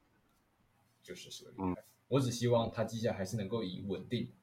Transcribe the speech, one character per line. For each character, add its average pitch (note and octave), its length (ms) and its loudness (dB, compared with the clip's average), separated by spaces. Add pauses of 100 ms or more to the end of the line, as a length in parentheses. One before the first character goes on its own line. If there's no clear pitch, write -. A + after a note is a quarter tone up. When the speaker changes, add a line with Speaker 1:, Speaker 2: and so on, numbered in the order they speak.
(1040)
Speaker 1:
就 F2+ 100 -14
是 F#2 160 -14
是 - 160 -12
个 - 60 -18
厉 - 60 -20
害。 F#2+ 80 -2
Speaker 2:
嗯。 F2+ 120 2 (340)
Speaker 1:
我 C3 80 6
只 B2 140 4
希 A#2+ 160 2
望 A#2 200 6
他 - 140 0
接 A2+ 160 -2
下 A2 140 2
来 - 40 -4
还 G2 80 -2
是 A#2 120 -2
能 G2+ 120 -2
够 A2+ 140 -2
以 F2+ 240 -4
稳 F#2 220 -2
定， A#2 200 0 (140)